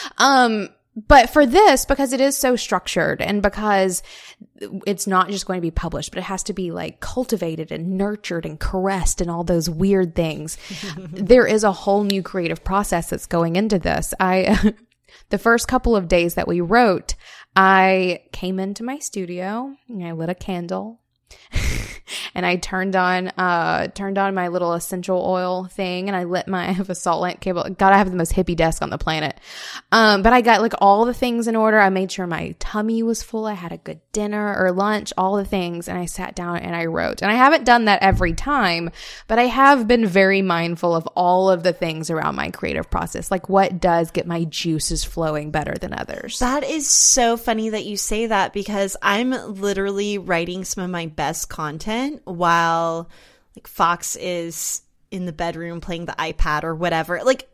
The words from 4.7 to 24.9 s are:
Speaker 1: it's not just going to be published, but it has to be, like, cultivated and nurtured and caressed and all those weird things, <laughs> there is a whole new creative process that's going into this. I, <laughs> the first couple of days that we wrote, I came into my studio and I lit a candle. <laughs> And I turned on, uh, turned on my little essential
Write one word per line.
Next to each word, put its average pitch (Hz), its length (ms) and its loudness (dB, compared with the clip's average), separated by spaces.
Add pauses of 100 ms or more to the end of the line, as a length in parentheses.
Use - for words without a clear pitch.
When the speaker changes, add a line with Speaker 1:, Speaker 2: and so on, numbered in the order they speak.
Speaker 1:
it's 196 200 -4
not 185 220 2
just 196 180 -6
going 185 120 -4
to 170 40 -4
be 165 80 -2
published, 160 400 -4
but - 80 -10
it 185 60 -6
has 190 200 -8
to 190 100 -6
be, 180 160 -6
like, 165 300 -8
cultivated 170 720 -4
and 175 280 -6
nurtured 196 480 -4
and 156 120 -12
caressed 190 640 -2
and 175 100 -2
all 170 140 -4
those 170 240 0
weird 180 460 2
things, 156 420 -4 (300)
<laughs> 160 120 -12
there 190 480 6
is 214 180 2
a 202 80 4
whole 202 300 2
new 196 200 0
creative 170 420 -4
process 185 460 0
that's - 160 -6
going 170 300 0
into 208 220 2
this. 80 400 -2
I, 190 560 2 (280)
<laughs> - 260 -20
the 202 100 -2
first 233 300 2
couple 247 280 2
of 180 120 -2
days 170 260 2
that - 140 -2
we 175 140 0
wrote, 196 520 2 (400)
I 190 800 4
came 185 260 -6
into 196 240 -6
my 262 160 -8
studio 202 760 -8 (140)
and 208 140 -10
I 170 100 -8
lit 165 180 -4
a 185 40 -2
candle. 185 640 -8 (520)
<laughs> - 240 0 (600)
And 180 120 -4
I 175 100 0
turned 185 400 -4
on, 185 320 0
uh, 170 600 0
turned 196 300 -6
on 196 160 0
my 180 140 -2
little 175 260 -2
essential 180 520 -4